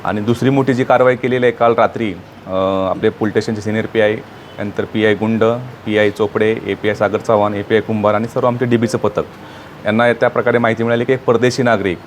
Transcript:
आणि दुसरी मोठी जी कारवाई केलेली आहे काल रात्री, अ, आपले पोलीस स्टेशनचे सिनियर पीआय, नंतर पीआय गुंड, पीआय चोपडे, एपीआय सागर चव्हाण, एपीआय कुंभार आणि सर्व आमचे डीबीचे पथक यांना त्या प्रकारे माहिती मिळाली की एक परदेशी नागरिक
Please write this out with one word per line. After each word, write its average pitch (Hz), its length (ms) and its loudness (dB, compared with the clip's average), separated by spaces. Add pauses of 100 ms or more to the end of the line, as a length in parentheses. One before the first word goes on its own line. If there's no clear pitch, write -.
आणि 98 180 -4
दुसरी 120 280 0
मोठी 139 240 2
जी 123 100 0
कारवाई 127 320 4
केलेली 123 300 0
आहे 120 60 4
काल 117 220 2
रात्री, 110 400 0 (340)
अ, 95 60 -8 (360)
आपले 95 200 0
पोलीस 107 220 -4
स्टेशनचे 107 300 -2
सिनियर 107 240 -4
पीआय, 107 320 0 (420)
नंतर 104 260 -6
पीआय 110 280 2
गुंड, 110 300 0 (420)
पीआय 107 240 2
चोपडे, 110 460 0 (100)
एपीआय 101 300 -2
सागर 104 220 0
चव्हाण, 104 360 2
एपीआय 104 280 0
कुंभार 104 320 0
आणि 107 140 -2
सर्व 123 200 -2
आमचे 120 180 0
डीबीचे 117 320 0
पथक - 260 -2 (600)
यांना 117 280 2
त्या 120 160 0
प्रकारे 120 280 0
माहिती 117 260 0
मिळाली 117 220 0
की 131 80 2
एक 127 100 -4
परदेशी 123 400 2
नागरिक 98 440 0